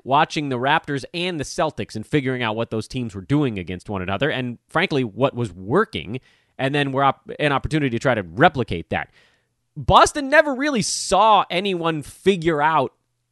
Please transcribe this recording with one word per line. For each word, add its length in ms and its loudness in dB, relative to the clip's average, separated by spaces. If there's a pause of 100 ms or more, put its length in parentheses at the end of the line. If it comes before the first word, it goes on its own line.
watching 440 0
the 100 -2
Raptors 460 -2 (100)
and 240 -6
the 60 -4
Celtics 500 -4
and 120 -8
figuring 360 -2
out 140 -2
what 140 -4
those 180 -4
teams 260 -6
were 60 -10
doing 380 0
against 300 -8
one 140 -4
another 280 0
and, 280 -6 (100)
frankly, 360 0
what 300 -2
was 180 -4
working, 680 -4 (380)
and 160 -2
then 180 0
were 120 0
op-, 340 0
an 140 0
opportunity 380 0
to 80 -2
try 160 2
to 80 0
replicate 680 0
that. 200 -4 (680)
Boston 520 4
never 260 4
really 280 0
saw 680 2
anyone 520 -2
figure 580 0
out 340 2 (380)